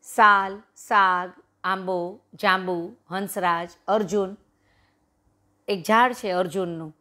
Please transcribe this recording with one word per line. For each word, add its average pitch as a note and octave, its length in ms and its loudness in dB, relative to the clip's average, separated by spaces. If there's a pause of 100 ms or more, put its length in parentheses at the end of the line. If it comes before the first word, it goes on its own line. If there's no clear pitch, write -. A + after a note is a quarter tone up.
સાલ, G3+ 600 4 (140)
સાગ, F#3 580 0 (300)
આંબો, F#3 560 -4 (140)
જાંબુ, F#3 640 -2 (160)
હંસરાજ, F3+ 580 -2 (180)
અર્જુન, G3 500 -2 (1300)
એક F#3+ 180 -4
ઝાડ A#3+ 280 4
છે A3+ 160 -8
અર્જુનનું F3 720 -4